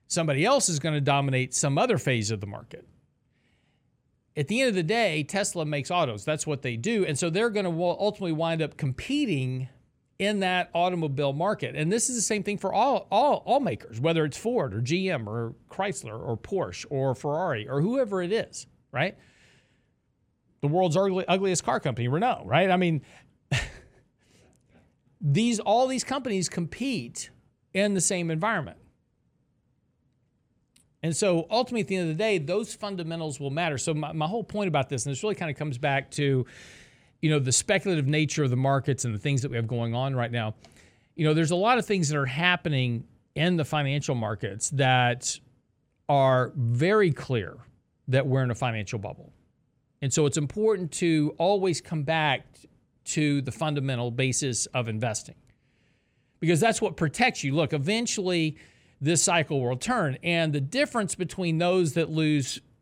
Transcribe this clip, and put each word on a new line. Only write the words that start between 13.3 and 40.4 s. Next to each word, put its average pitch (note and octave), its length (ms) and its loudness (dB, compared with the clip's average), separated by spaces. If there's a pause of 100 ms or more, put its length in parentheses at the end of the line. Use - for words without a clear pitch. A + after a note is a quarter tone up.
all B3 140 4
makers, A#2+ 400 -4
whether D#3+ 240 2
it's D3 140 -2
Ford F#3+ 360 -2
or G#2+ 60 -4
G F3 300 0
M A2+ 180 -4
or A2+ 280 -4 (140)
Chrysler D3 480 -6
or A2 200 -4
Porsche C#3 520 -6
or C3+ 260 0
Ferrari D3 520 -2
or C#3 140 -2
whoever G3+ 400 0
it F3 100 -4
is, - 360 -4 (260)
right? D#3+ 240 -2 (1400)
The C#3+ 60 -2
world's E3 280 2
ugly-, F#3+ 320 0
ugliest F#3+ 360 2
car - 160 0
company, A#2+ 280 -2
Renault, F#3+ 380 0
right? F3 240 4
I F3+ 80 4
mean, E3 240 2 (500)
<laughs> C3 80 2 (1600)
these, G#3 380 2
all A#3+ 280 4
these C4 160 -2
companies A#3 460 -2
compete E3+ 800 -6 (440)
in G3+ 200 0
the F3+ 80 0
same F3 300 0
environment. D#3+ 460 -2 (2250)
And D#3+ 120 -2
so E3+ 340 2
ultimately, A#3+ 320 0
at - 60 -4
the F#3+ 80 -2
end E3+ 160 -2
of D#3 40 -2
the G3 80 -2
day, G#3+ 140 2
those F3 380 -4
fundamentals E3 640 -6
will C#3 100 -6
matter. D3+ 300 -2
So E3 140 -2
my, D3+ 200 -4
my D#3 140 -2
whole A3 160 -4
point G3+ 240 -4
about D3 200 2
this, C3 180 -4
and C#3+ 60 -4
this C3 120 -6
really G#3+ 100 0
kinda D#3 220 -6
comes D3 240 -6
back C#3 320 0
to, C#3 340 2 (760)
you D#3 80 2
know, D3+ 100 4
the B2+ 120 0
speculative F3+ 560 2
nature D3+ 360 2
of B2+ 80 2
the B2 40 2
markets C3+ 480 2
and A2+ 120 -2
the G2+ 40 -6
things C#3 220 0
that C3+ 80 -4
we A#2+ 80 -4
have A2+ 100 0
going A#2 280 -2
on C3 200 -2
right A#2+ 160 -2
now. A2 220 -2 (600)